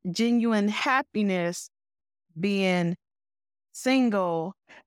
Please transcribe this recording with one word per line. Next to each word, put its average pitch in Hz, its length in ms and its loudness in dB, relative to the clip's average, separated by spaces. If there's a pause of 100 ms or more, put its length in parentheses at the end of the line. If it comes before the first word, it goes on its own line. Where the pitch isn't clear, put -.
(100)
genuine 226 580 2
happiness 208 1000 -2 (680)
being 185 580 0 (760)
single, 196 840 0 (320)